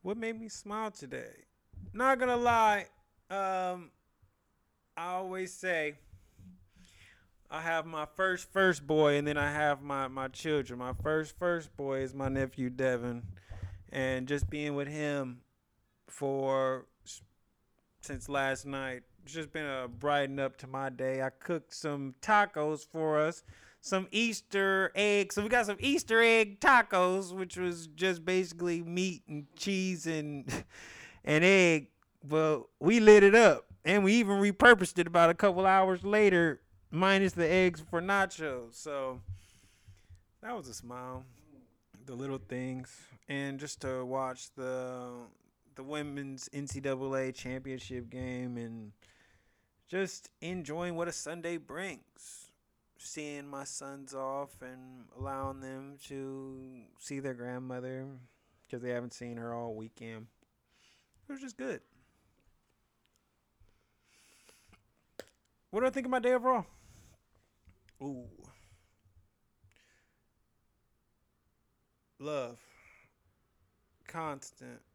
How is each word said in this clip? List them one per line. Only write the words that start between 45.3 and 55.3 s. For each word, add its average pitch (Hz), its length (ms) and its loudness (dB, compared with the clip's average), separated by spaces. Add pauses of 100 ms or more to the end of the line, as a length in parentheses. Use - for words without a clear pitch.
the 135 80 -14
women's 143 680 -8
N 143 140 -8
C 139 140 -8
double 135 360 -4
A 131 160 -2
championship 127 760 -10
game 127 480 -8
and 113 340 -10 (960)
just 185 420 -6 (120)
enjoying 170 540 -6
what 170 120 -4
a 170 40 -6
Sunday 170 460 -8
brings. - 920 -14 (460)
Seeing 147 500 -12
my 139 160 -12
sons 139 500 -14
off 135 480 -8
and 127 440 -18 (120)
allowing 135 440 -6